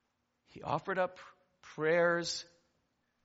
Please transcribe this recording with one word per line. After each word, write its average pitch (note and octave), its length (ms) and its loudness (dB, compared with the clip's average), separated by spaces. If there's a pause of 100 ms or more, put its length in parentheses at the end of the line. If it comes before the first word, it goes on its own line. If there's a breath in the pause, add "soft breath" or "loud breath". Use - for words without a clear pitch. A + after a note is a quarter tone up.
(480)
He - 140 -20
offered E3+ 360 -4
up F3+ 200 -2 (420)
prayers E3+ 840 0 (800)